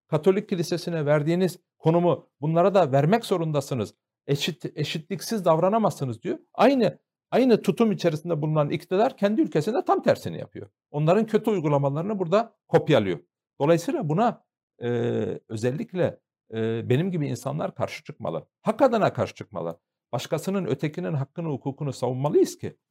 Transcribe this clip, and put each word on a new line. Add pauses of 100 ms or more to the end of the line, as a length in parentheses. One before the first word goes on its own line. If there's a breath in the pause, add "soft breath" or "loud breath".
"Katolik
Kilisesi'ne
verdiğiniz (180)
konumu (120)
bunlara
da
vermek
zorundasınız. (320)
Eşit, (100)
eşitliksiz
davranamazsınız."
diyor. (140)
Aynı, (320)
aynı
tutum
içerisinde
bulunan
iktidar
kendi
ülkesinde
tam
tersini
yapıyor. (220)
Onların
kötü
uygulamalarını
burada (120)
kopyalıyor. (420)
Dolayısıyla
buna, (380)
e, (600)
özellikle, (340)
e,
benim
gibi
insanlar
karşı
çıkmalı. (140)
Hak
adına
karşı
çıkmalı. (320)
Başkasının,
ötekinin
hakkını,
hukukunu
savunmalıyız
ki (160)